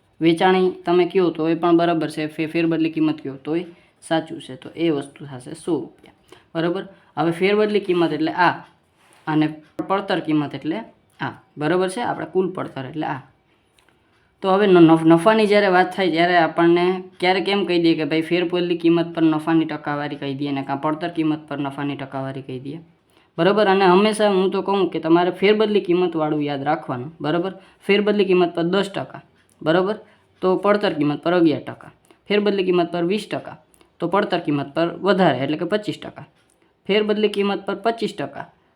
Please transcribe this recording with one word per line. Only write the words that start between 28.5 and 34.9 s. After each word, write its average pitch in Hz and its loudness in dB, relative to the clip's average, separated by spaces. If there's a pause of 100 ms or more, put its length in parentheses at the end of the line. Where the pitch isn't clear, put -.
પર 170 -2
દસ 190 0
ટકા, - -10 (400)
બરાબર? 185 2 (460)
તો 185 2
પડતર 208 2
કિંમત 147 -2
પર 170 0
અગિયાર 160 2
ટકા. - -16 (380)
ફેરબદલી 202 0
કિંમત 180 0
પર 175 -4
વીસ 208 -2
ટકા, - -10 (440)
તો 170 -2
પડતર 190 0
કિંમત 147 -4
પર 165 0
વધારે 180 2